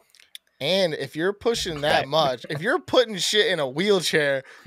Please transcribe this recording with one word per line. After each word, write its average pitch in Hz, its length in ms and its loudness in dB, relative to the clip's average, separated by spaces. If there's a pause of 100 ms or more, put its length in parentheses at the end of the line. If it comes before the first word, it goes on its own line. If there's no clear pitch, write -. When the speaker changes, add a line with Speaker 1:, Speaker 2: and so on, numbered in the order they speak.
(600)
Speaker 1:
And 175 360 0
if 135 200 -8
you're 175 180 -2
pushing 202 480 -4
that 156 200 2
Speaker 2:
Right. 127 60 -8
Speaker 1:
much, 139 420 0
if 147 120 -6
you're 269 180 0
putting 226 380 2
shit 208 300 2
in 175 120 0
a 143 80 0
wheelchair, 151 760 2 (240)